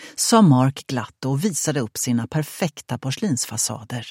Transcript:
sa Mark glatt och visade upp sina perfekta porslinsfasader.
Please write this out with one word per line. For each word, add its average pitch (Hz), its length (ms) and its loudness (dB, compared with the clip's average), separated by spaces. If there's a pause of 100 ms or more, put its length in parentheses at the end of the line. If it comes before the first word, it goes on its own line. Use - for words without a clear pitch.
(140)
sa - 280 6
Mark 135 440 4
glatt - 380 -8
och 139 200 -2
visade 151 360 -2
upp 110 160 -6
sina 117 300 -2
perfekta - 720 -6
porslinsfasader. 120 1120 -6